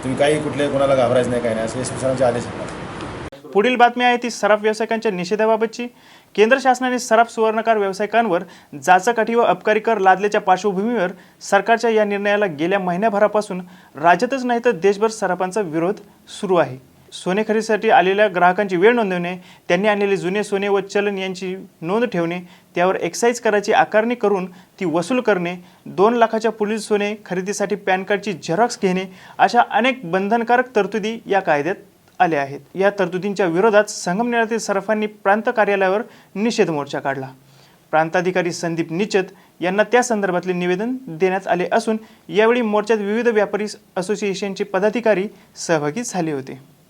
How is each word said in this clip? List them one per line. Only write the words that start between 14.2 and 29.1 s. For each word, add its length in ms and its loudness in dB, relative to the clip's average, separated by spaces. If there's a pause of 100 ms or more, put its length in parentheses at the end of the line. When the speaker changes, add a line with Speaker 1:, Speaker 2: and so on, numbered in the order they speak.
Speaker 2:
नाही 200 0
तर 60 4
देशभर 380 2
सराफांचा 520 -2
विरोध 340 -2 (320)
सुरू 280 -2
आहे. 400 -2 (180)
सोने 300 -2
खरेदीसाठी 460 0
आलेल्या 380 6
ग्राहकांची 480 2
वेळ 180 6
नोंदवणे, 440 -2 (300)
त्यांनी 200 2
आणलेले 300 2
जुने 260 -2
सोने 240 -2
व 120 2
चलन 380 -2
यांची 380 -6 (260)
नोंद 240 -2
ठेवणे, 340 -2 (360)
त्यावर 200 2
एक्साईज 440 -2
कराची 340 0
आकारणी 420 2
करून 300 0
ती 400 -12
वसूल 340 -2
करणे, 360 0 (300)
दोन 280 2
लाखाच्या 380 0
पुढील 260 -2
सोने 480 -2
खरेदीसाठी 500 -4
पॅन 280 -2
कार्डची 300 -2
झेरॉक्स 480 -2
घेणे 240 0 (320)